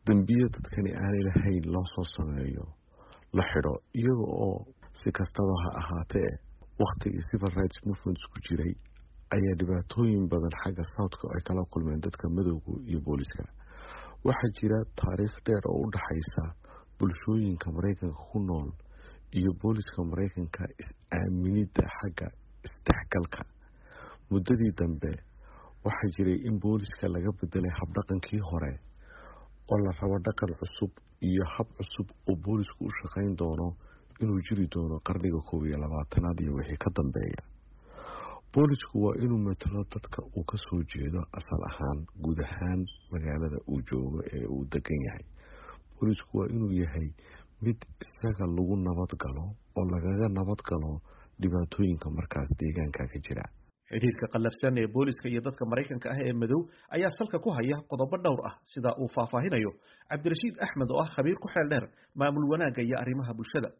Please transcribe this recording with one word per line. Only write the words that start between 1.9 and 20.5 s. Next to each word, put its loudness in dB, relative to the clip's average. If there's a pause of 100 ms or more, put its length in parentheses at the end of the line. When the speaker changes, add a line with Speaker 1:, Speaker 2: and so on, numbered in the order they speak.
Speaker 1:
sameeyo, -4 (640)
la 2
xidho, 0 (160)
iyaga 2 (100)
oo 0 (320)
si 0
kastaba 0
ha 0
ahaatee 0 (420)
wakhtigii 0
civil 0
rights 0
movements -2
ku -14
jiray -2 (540)
ayaa 2
dhibaatooyin 2
badan 2
xagga -4
South-ka -4
ay -2
kala 0
kulmeen -2
dadka -6
madowga 0 (100)
iyo -2
booliska. -2 (760)
Waxaa 2
jira 2 (120)
taariikh 0
dheer 2
oo 0
u 0
dhaxaysa -2 (500)
bulshooyinka 0
Maraykanka -2
ku -4
nool 0 (580)
iyo 4
booliska 0
Maraykanka -2 (100)